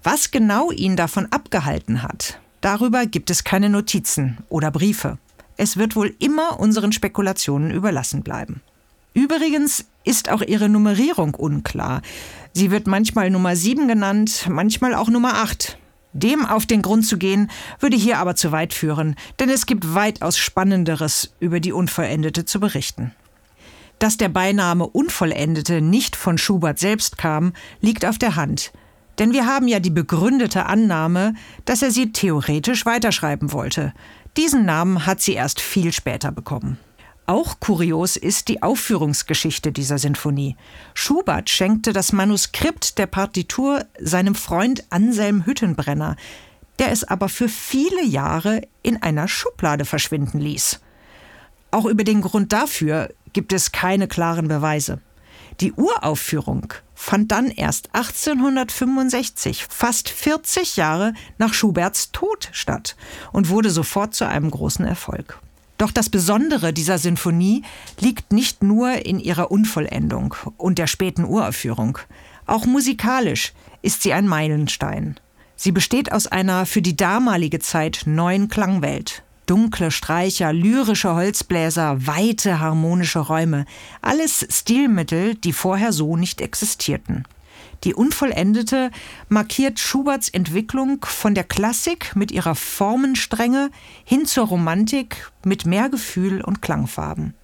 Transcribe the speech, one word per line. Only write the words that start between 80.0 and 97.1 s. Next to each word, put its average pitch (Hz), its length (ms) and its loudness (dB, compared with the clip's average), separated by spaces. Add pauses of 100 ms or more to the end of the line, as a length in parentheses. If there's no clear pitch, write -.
lyrische 202 640 2
Holzbläser, 165 880 0
weite 185 540 0
harmonische 160 580 2
Räume. 156 460 0 (360)
Alles - 480 0
Stilmittel, 214 840 2
die 175 180 -2
vorher 196 400 0
so 156 240 0
nicht 175 240 -2
existierten. - 840 -4 (580)
Die - 100 0
Unvollendete 240 1000 2 (360)
markiert 220 520 0
Schuberts 277 480 0
Entwicklung 220 760 -2
von - 300 0
der 190 80 0
Klassik 233 720 -2
mit 202 160 0
ihrer - 240 0
Formenstrenge 254 1200 0 (320)
hin 277 220 4
zur 233 200 2
Romantik 202 840 0 (120)
mit 190 220 0
mehr 202 220 2
Gefühl 190 520 -2
und - 220 -4
Klangfarben. 151 800 -4